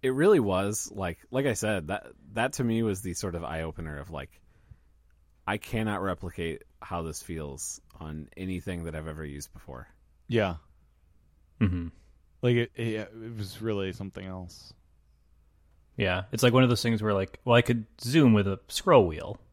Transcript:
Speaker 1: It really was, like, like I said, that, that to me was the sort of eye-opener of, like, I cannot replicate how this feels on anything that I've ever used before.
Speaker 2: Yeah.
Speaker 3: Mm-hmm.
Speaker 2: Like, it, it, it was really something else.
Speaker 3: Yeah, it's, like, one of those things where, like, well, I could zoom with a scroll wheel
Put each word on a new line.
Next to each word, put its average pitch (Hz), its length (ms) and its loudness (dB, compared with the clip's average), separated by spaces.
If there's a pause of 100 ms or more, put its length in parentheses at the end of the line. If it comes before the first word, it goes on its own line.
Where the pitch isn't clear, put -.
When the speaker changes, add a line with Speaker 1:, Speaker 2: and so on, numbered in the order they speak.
Speaker 1:
It 131 80 2
really 160 300 6
was, 101 540 0
like, 92 240 -4 (120)
like 135 160 0
I 120 80 2
said, 98 340 -2
that, 98 180 -6 (280)
that 120 200 0
to 131 100 -2
me 113 180 2
was 101 180 -2
the 92 140 -8
sort 90 200 -6
of 85 100 -6
eye-opener 80 540 -8
of, 73 120 -14
like, 69 300 -12 (1040)
I 101 100 -2
cannot 107 460 -4
replicate 87 640 -6 (180)
how 87 200 -8
this 78 200 -10
feels 73 580 -10 (180)
on 78 380 -12
anything 90 480 -8
that 80 100 -8
I've 78 140 -8
ever 78 160 -10
used 71 300 -12
before. - 340 -16 (400)
Speaker 2:
Yeah. 101 280 2 (1040)
Speaker 3:
Mm-hmm. 87 260 0 (540)
Speaker 2:
Like, 123 140 4
it, 120 180 0
it, 117 200 -4
it 110 440 -10
was 101 240 -8
really 101 300 -2
something 95 320 -10
else. 92 500 -14 (1200)
Speaker 3:
Yeah, 92 340 0
it's, - 120 -2
like, 123 100 6
one 127 100 8
of 127 60 6
those 120 140 2
things 113 200 0
where, 107 120 2
like, 98 320 -2
well, 117 100 6
I 120 60 8
could 117 240 0 (160)
zoom 127 320 8
with 101 120 6
a 95 220 -2
scroll 131 380 6
wheel - 320 -6 (140)